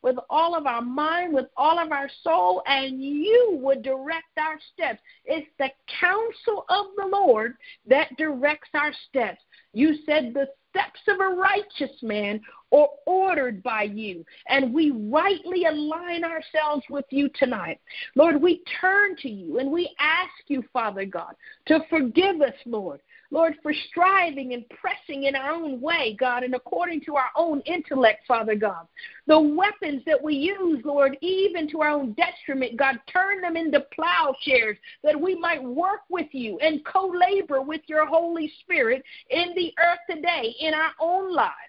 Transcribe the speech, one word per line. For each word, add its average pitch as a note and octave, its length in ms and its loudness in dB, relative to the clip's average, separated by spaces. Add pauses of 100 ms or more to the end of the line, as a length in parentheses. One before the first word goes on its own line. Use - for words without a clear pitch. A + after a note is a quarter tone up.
with B3+ 140 0 (120)
all E4 280 2
of D4+ 100 -2
our A#3 160 -2
mind, D#4 500 -2
with C4 140 0 (100)
all D#4 220 4
of D#4+ 140 -2
our C#4 180 -4 (140)
soul, F4+ 420 2
and C4+ 340 -2
you F4 640 4
would C4+ 200 0
direct C4+ 540 -6
our D#4 220 -4 (140)
steps. C4+ 280 -4 (240)
It's D4+ 340 -4
the C4+ 120 -2 (300)
counsel G#4 680 0
of G4 180 2 (100)
the G4 100 -4
Lord C4+ 500 4 (300)
that C4 300 2
directs D4 580 -2
our D4 180 0 (160)
steps. A3 340 -4 (300)
You C4 160 2 (180)
said D4 280 0
the C#4 140 0 (220)
steps - 380 -6
of G4 120 2
a F#4+ 140 2
righteous F#4+ 640 -2
man G#3 400 -4 (320)
are D4 160 8 (160)
ordered E4 580 0
by A3 200 -2
you, G#3 420 -8 (240)
and C4 240 2
we D4 200 4
rightly E4 720 0
align E4 600 -2
ourselves D#4 640 -2
with C4+ 220 -6
you C#4 240 0
tonight. G#3 460 -2 (340)
Lord, D4+ 260 6
we F4 220 2 (180)
turn G4 360 2
to - 120 -10
you F#3+ 300 -6
and C4+ 120 -2
we E4 280 -2
ask E4 480 -2
you, C4+ 160 -2 (100)
Father G#3 320 -4
God, F3 300 -10 (320)
to D#4 140 4 (100)
forgive D#4+ 500 2
us, B3 140 2 (100)
Lord. F#3+ 360 -8 (320)
Lord, D#4+ 300 2
for D4+ 100 -4 (160)
striving E4+ 640 0
and A#3+ 160 -10
pressing C#4+ 540 -8
in C#4 120 0
our C4+ 160 -4
own D4+ 280 -6
way, C#4 380 -2
God, B3 240 0
and B3+ 120 -4
according E4+ 480 -4
to D4+ 120 -8
our C4 220 2
own D#4+ 240 2
intellect, C4 680 0
Father A3 300 2
God. F#3+ 320 -4 (400)
The D#4 100 8
weapons D#4 680 0
that D4+ 140 2
we D4+ 140 -2
use, E4 500 -2
Lord, C#4+ 360 2
even F4+ 500 0
to D#4+ 100 -4
our D4+ 100 2
own C#4 240 -2
detriment, C4+ 600 -4
God, C4+ 220 2 (140)
turn F#4+ 280 0
them E4+ 160 -4
into D4 380 -2
plowshares C#4 840 0 (280)
that D4+ 160 2
we F#4 160 -2
might E4 260 -4
work E4+ 460 -4
with E4+ 240 -6
you A3+ 260 -8
and D#4 260 0
co-labor F#4 800 0
with D#4 240 -8
your D#4 180 2
Holy E4 480 0 (100)
Spirit C4 420 0 (260)
in F4 240 0
the E4+ 240 -2
earth F4 300 2
today, D#4 500 -2
in D#4 160 -2
our D#4 240 0
own F#4 340 0
lives G#3+ 220 0 (140)